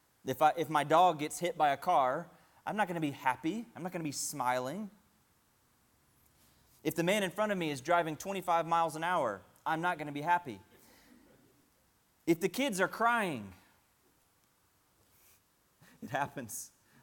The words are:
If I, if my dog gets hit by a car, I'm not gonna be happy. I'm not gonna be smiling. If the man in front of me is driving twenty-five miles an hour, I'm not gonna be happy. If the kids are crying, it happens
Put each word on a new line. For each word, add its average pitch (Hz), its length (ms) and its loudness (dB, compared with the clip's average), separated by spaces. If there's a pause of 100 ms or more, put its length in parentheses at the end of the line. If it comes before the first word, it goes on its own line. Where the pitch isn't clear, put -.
(240)
If 131 180 -2
I, 151 140 6
if 156 120 -2
my 147 160 2
dog 160 340 6
gets 147 200 -4
hit 175 180 -2
by 151 140 4
a 139 60 2
car, 156 520 2 (380)
I'm 180 100 -4
not 208 120 0
gonna 170 120 -4
be 151 120 0
happy. 160 600 -2
I'm 139 80 -12
not 175 100 -6
gonna 170 120 -6
be 143 80 -4
smiling. 131 760 -2 (1900)
If 156 100 -2
the 170 80 0
man 196 200 4
in 185 80 0
front 208 220 0
of 190 60 -2
me 165 120 -2
is 139 100 -4
driving 160 360 2
twenty-five 175 500 0
miles 165 300 0
an 156 60 -8
hour, 143 400 0 (220)
I'm 160 160 0
not 175 180 0
gonna 147 140 -8
be 143 100 -6
happy. 151 380 0 (1700)
If 165 120 4
the 185 100 0
kids 226 320 -2
are 180 80 2
crying, 190 640 0 (2500)
it - 80 -12
happens 135 600 -6 (320)